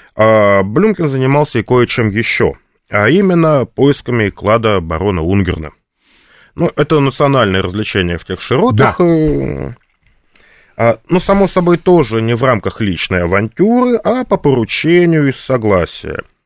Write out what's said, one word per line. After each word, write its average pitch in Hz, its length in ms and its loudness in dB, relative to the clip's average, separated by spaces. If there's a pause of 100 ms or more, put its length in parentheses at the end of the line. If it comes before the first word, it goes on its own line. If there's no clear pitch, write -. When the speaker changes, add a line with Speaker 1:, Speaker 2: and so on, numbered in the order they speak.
(160)
Speaker 1:
а, 104 480 4
Блюмкин 165 460 0
занимался 135 500 0
и 104 40 -2
кое-чем 123 460 0
ещё, 98 440 -2 (360)
а 104 200 0
именно 165 560 2
поисками 123 640 0
клада 107 500 0
барона 82 420 -2
Унгерна. 82 500 -2 (840)
Ну, 170 200 -2
это 151 260 0
национальное 131 600 0
развлечение 92 560 -4
в - 80 -16
тех 92 160 -10
широтах, 135 560 0
Speaker 2:
Да. 180 80 2
Speaker 1:
э, 143 680 -2 (1040)
а, 113 220 0 (100)
ну, 175 100 2
само 196 280 2
собой, 175 300 2
тоже 143 440 2
не 113 140 0
в 117 80 -2
рамках 110 380 -2
личной 92 420 -2
авантюры, 202 720 0
а 254 260 -2
по 208 140 -2
поручению 151 920 0
и 131 60 0
с - 60 -14
согласия. 101 840 -2 (220)